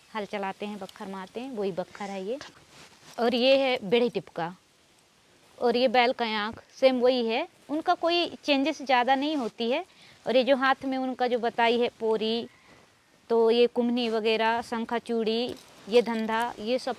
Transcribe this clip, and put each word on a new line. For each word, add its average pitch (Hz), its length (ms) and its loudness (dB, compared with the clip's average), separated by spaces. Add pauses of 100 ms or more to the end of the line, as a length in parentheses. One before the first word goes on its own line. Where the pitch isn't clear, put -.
(160)
हल 208 100 -6
चलाते 196 400 -8
हैं, 208 140 -10
बखर 196 280 -14
मारते 190 320 -12
हैं, 262 120 -12
वही 202 200 -4
बखर 180 340 -8
है 196 200 -10
ये। 247 140 -8 (800)
और 233 160 2
ये 262 220 4
है 254 320 0
बेड़ी 240 200 2
टिपका, 175 460 -8 (1040)
और 240 160 2
ये 254 100 4
बैल 247 260 4
का 240 120 -2
आँख, 220 380 -4 (160)
सेम 262 200 6
वही 247 280 4
है। 262 200 -2 (220)
उनका 320 240 0
कोई 339 500 0
चेंजेस 285 380 0
ज़्यादा 254 340 2
नहीं 294 220 -2
होती 233 340 -4
है। 330 140 -2 (420)
और 226 80 2
ये 262 80 4
जो 262 120 4
हाथ 262 200 2 (100)
में 262 120 -4
उनका 254 300 -4
जो 240 120 0
बताई 233 400 2
है 240 100 0 (100)
पोरी, 220 480 -2 (840)
तो 226 220 4
ये 240 160 6
कुम्हनी 240 420 0
वगैरह, 226 520 0
शंखा 226 360 -6
चूड़ी, 226 580 -2 (340)
ये 240 120 6
धंधा, 226 580 -2
ये 233 200 -2
सब 247 200 -6